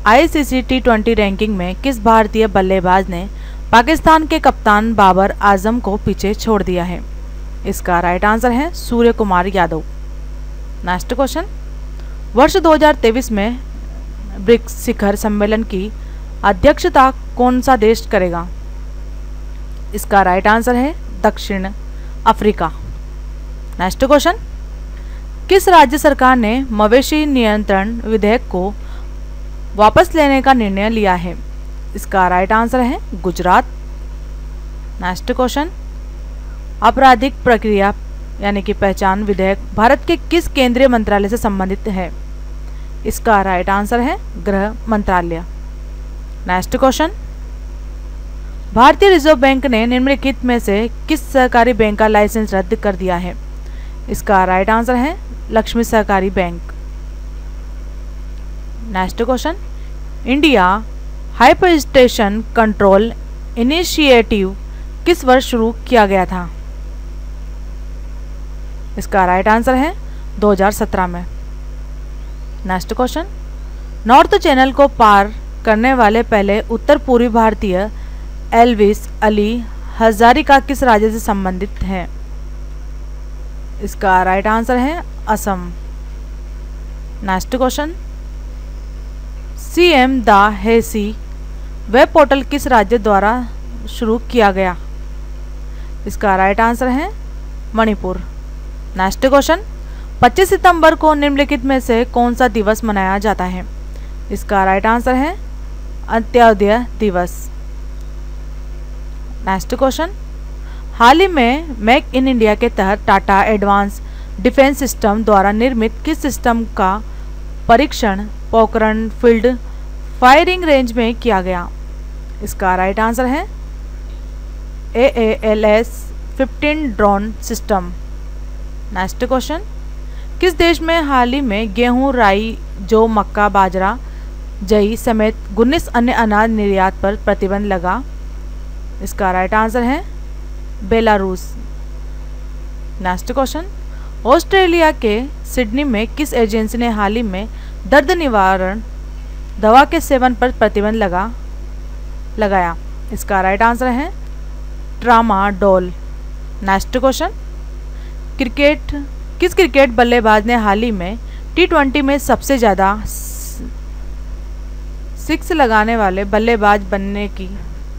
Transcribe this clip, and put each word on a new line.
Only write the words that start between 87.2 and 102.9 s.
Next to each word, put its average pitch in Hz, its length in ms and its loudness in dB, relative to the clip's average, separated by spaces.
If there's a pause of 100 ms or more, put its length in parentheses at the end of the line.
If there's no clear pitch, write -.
Next 190 340 -2
question, 262 360 0 (1700)
सीएम 269 640 4
दा 208 280 6
हेसी 220 540 0 (840)
Web 262 200 6
portal 277 360 4
किस 285 220 -2
राज्य 233 320 4
द्वारा 208 340 2 (560)
शुरू 226 280 -2 (140)
किया 214 220 4
गया? 185 240 0 (1300)
इसका 196 300 0
right 196 240 2
answer 233 280 2
है 294 220 -2 (640)
मणिपुर। 202 460 0 (760)
Next 190 300 0
question, 277 360 4 (600)
पच्चीस 370 260 6
सितंबर 339 460 6
को 311 200 4
निम्नलिखित 285 500 0
में 269 160 2
से 240 260 2
कौन 240 280 2
सा 254 160 4
दिवस 214 340 0
मनाया 202 340 0